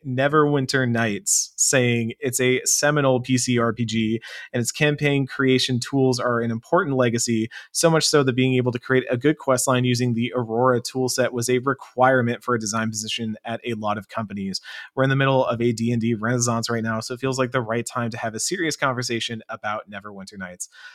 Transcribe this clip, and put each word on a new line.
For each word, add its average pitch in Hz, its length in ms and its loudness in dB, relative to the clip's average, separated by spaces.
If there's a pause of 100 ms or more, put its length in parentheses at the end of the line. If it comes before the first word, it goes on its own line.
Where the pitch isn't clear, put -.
Neverwinter 139 840 2
Nights, 113 680 0
saying 120 640 2
it's 131 200 -2
a 127 240 2
seminal 143 560 2
P 123 180 0
C 123 200 0
R 117 160 2
P 117 100 -4
G, 113 380 -2 (320)
and 120 80 -2
its 110 100 -4
campaign 143 540 2
creation 131 560 0
tools 131 360 2
are 120 220 0
an 117 120 -2
important 143 440 0
legacy, 117 540 0 (240)
so 165 160 4
much 160 160 4
so 147 180 4
that 131 100 2
being 127 200 2
able 123 180 2
to 120 80 -4
create 127 300 2
a 127 80 0
good 147 200 2
quest - 300 0
line 123 160 4
using 123 300 0
the 117 200 -2
Aurora 120 460 2
toolset 123 540 -2
was 120 160 -2
a 127 80 4
requirement 127 840 2
for 123 140 0
a 113 40 0
design 110 300 -4
position 110 540 -6
at 117 220 -6
a 120 80 -4
lot 107 240 -4
of 98 100 -10
companies. 101 540 -6 (340)
We're 131 80 2
in 135 60 4
the 135 80 2
middle 135 260 4
of 113 160 -2
a 120 140 2
D 117 180 -2
and 120 80 0
D 117 140 0
renaissance 117 560 0
right 113 140 -2
now, 113 180 -4
so 127 140 -10
it 120 40 -10
feels 131 200 -2
like 123 120 0
the 135 80 0
right 117 260 -2
time 117 260 -4
to 117 60 -6
have 113 160 -6
a 113 60 -8
serious 165 380 -4
conversation 120 720 -4
about 107 400 -8
Neverwinter 101 480 -14
Nights. 92 320 -12 (260)